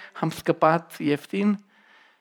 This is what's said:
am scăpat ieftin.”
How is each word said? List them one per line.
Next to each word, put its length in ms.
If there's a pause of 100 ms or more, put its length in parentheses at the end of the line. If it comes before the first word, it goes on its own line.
(120)
am 160
scăpat 680
ieftin.” 680 (560)